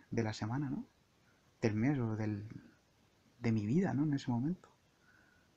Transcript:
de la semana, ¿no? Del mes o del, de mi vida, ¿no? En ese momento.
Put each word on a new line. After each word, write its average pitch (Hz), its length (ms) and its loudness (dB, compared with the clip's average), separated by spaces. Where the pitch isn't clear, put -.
de 113 120 0
la 107 100 -2
semana, 127 360 -4
¿no? 208 160 -6
Del 107 140 2
mes 131 240 2
o 113 160 -2
del, 107 320 -4
de 120 120 2
mi 107 140 2
vida, 143 280 2
¿no? 135 100 2
En 156 100 2
ese 135 180 -2
momento. 131 380 -2